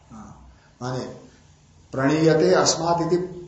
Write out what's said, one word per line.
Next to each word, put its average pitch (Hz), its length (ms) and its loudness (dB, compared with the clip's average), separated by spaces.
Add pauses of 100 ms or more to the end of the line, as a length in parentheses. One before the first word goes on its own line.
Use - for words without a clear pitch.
(840)
माने 127 180 -6 (920)
प्रणीयते 156 640 4
अस्मात् 160 480 0
इति 165 140 0 (320)